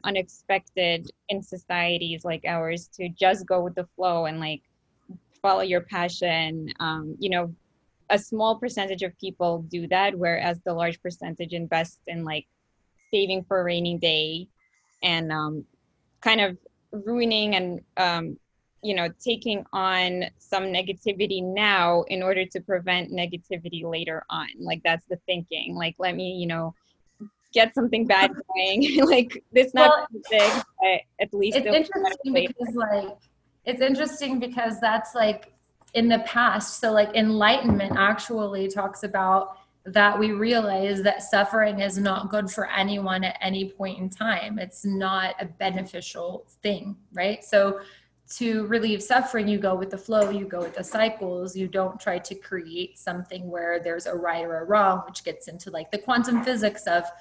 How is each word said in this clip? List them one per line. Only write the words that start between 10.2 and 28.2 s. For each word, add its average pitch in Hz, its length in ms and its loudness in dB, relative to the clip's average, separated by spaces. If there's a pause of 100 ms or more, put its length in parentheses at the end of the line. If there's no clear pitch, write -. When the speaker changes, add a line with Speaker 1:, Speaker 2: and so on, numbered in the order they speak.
Speaker 1:
the 180 80 -2
large 170 300 -2
percentage 175 500 -10
invests 170 540 -4
in, 170 180 -8
like, 156 220 -6 (640)
saving 190 320 2
for 190 160 0
a 175 40 0
rainy 175 340 0
day 160 500 0 (540)
and, 165 280 0
um, 151 340 -4 (580)
kind 220 180 4
of 190 160 2 (520)
ruining 220 480 2
and, 180 240 -2 (180)
um, 170 400 -2 (440)
you 208 120 -2
know, 175 140 0 (140)
taking 226 360 -2 (160)
on 185 500 0 (140)
some 190 260 -4 (140)
negativity 190 640 -4
now 185 600 2 (120)
in 185 80 -4
order 185 240 0
to 185 140 -8
prevent 180 520 -2
negativity 175 720 -8
later 165 460 -6
on. 160 180 -8 (100)
Like, 165 260 -6
that's 170 260 0
the 175 160 -6
thinking. 175 480 -6
Like, 170 240 -6
let 180 160 -2
me, 185 180 -6
you 180 140 -4
know, 165 280 -4 (800)
get 226 220 4
something 233 320 0
bad 190 240 6 (120)